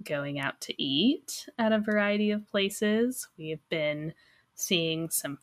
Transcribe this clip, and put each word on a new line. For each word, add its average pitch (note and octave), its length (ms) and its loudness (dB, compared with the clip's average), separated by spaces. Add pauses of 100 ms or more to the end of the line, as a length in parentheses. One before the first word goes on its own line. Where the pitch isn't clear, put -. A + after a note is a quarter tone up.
going C#3+ 360 -4
out C#3 220 -4
to - 200 -8
eat E3+ 680 0 (120)
at A3 120 4
a A3 80 4
variety G#3 520 2
of G#3 180 -2
places. G#3+ 800 2 (100)
We D#3 140 -8
have D#3 180 -10
been D3+ 440 -2 (420)
seeing E3 540 0
some - 340 -4